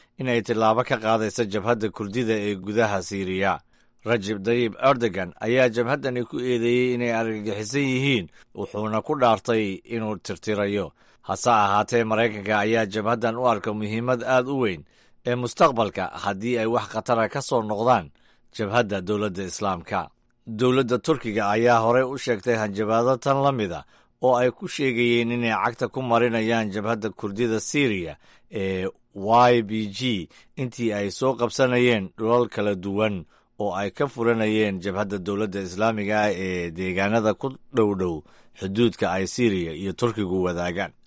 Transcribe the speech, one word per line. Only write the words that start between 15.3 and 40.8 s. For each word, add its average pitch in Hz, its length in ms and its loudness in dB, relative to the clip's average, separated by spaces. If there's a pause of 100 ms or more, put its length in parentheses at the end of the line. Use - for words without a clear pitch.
mustaqbalka 120 680 0 (200)
haddii 104 340 -2
ay 110 80 0
wax 113 260 0
khatara 110 360 0
ka 139 120 -4
soo 123 220 0
noqdaan 107 480 2 (460)
jabhadda 101 500 0
dowladda 101 380 -2
Islaamka. 92 640 -4 (380)
Dowladda 123 520 2
Turkiga 113 540 -2
ayaa 117 320 6
horey 123 180 4
u 131 160 -4
sheegtay 117 380 0
hanjabaado 110 640 0
tan 139 240 0
la 139 80 4
mid 104 200 -2
ah 78 120 -10 (380)
oo 127 180 4
ay 123 100 4
ku - 180 -14
sheegayeen 120 680 2
inay 117 160 0
cagta 110 360 0
ku - 120 -6
marinayaan 113 720 2
jabhadda 107 380 -2
Kurdida 110 500 -2
Syria 98 560 -2 (340)
ee 95 380 -4 (260)
Y 117 540 6
P - 20 -8 (260)
G 110 320 -2 (280)
intii 120 380 -4
ay 101 160 -2
soo 131 260 0
qabsanayeen 120 800 2
dhulal 117 320 2
kala 104 260 0
duwan 98 520 -2 (340)
oo 101 160 -2
ay 101 140 -2
ka - 180 -2
furanayeen 110 720 2
jabhadda 98 380 -4
dowladda 98 420 -4
Islaamiga 104 600 -2
ah 104 100 2
ee 90 380 -4
deegaanada 98 640 0
ku 131 180 -6 (240)
dhow 104 240 4
dhow 82 240 -4 (340)
xuduudka 98 540 0
ay 95 140 0
Syria 92 500 0
iyo 95 160 -6
Turkigu 101 500 0
wadaagaan. 87 500 -2 (140)